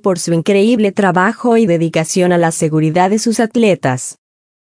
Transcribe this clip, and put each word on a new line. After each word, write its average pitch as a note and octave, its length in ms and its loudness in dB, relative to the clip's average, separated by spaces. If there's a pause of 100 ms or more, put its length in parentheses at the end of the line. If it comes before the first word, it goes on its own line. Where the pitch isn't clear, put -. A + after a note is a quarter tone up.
por F#3 180 -2
su E3+ 140 -4
increíble G3+ 580 0
trabajo G3+ 680 0
y A3+ 80 2
dedicación E3+ 680 0
a F3 40 2
la E3 140 0
seguridad D#3+ 580 0
de G#3+ 100 0
sus A3 200 -2
atletas. G#3 800 -2 (500)